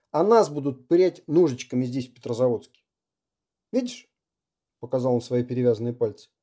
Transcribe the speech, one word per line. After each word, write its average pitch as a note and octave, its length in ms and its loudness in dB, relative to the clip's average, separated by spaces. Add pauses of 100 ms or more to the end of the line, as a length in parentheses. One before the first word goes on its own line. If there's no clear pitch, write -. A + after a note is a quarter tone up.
(100)
а D#3+ 140 0
нас G#3+ 260 4
будут C#3 380 -6
пырять F3 400 2
ножичками C3 560 0
здесь, B2 240 -6
в - 60 -20
Петрозаводске. A#2+ 680 -4 (880)
Видишь?" B3 400 -6 (680)
Показал B2+ 340 -2
он A#2+ 60 0
свои B2 240 -4
перевязанные A#2+ 500 0
пальцы. A2+ 360 -6 (120)